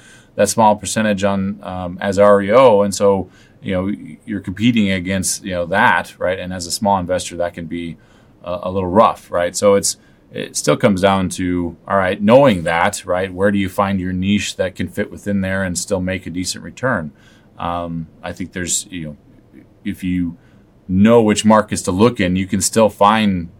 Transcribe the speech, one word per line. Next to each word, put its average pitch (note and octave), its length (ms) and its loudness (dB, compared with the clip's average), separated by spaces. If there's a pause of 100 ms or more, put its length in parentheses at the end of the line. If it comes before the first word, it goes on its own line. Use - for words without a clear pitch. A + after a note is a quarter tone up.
(360)
that G#2 120 2
small G#2+ 280 4
percentage G#2 480 -2
on, G2 400 -2
um, F2+ 360 -8
as G2 200 -2
R G2+ 240 6
E G2 80 -2
O. A#2 300 6
And G2+ 120 0
so, G2 360 0 (320)
you G2 120 -6
know, F#2 520 -6
you're G2+ 160 -6
competing G#2 500 0
against, F#2+ 520 -4
you F#2+ 80 -8
know, F2 160 -2
that, F#2+ 520 2
right? F2+ 180 -2
And F2+ 160 -10
as F2 140 -8
a E2 40 -10
small G2+ 280 0
investor, F2 380 -6
that F2 180 -6
can E2+ 100 -12
be E2+ 320 -10 (460)
a, F2 200 -8
a F#2 80 -6
little F#2 180 -4
rough, F#2+ 420 2
right? F2 240 -2
So G2+ 180 4
it's, G2 240 0 (340)
it - 240 -10
still D3 220 0
comes G2+ 240 2
down F#2+ 280 2
to, F2 460 -4 (120)
all G2 100 0
right, F#2+ 240 -2
knowing A2+ 420 6
that, E2+ 420 -2
right, F#2 280 -4
where G2 180 0
do G2+ 60 0
you G2 120 -2
find G2 300 -2
your F#2 140 -4
niche G2 440 -2
that F#2 180 -4
can E2+ 140 -6
fit - 200 -6
within G2 320 -4
there F#2+ 220 -2
and F2+ 140 -4
still F#2+ 240 -4
make F#2 260 -6
a - 20 -12
decent F2+ 340 -8
return? A#2 500 -4 (440)
Um, E2+ 500 -6 (140)
I F2+ 120 -10
think F2 180 -12
there's, F2 400 -6
you E2+ 160 -10
know, D2 100 -16 (680)
if G2 180 -10
you F2+ 340 -4 (500)
know G#2+ 340 6
which G#2+ 240 2
markets G#2+ 380 2
to - 80 -4
look A2+ 280 2
in, F2+ 160 0
you F#2+ 100 -2
can F#2 160 -2
still A2 280 2
find G2+ 600 2 (100)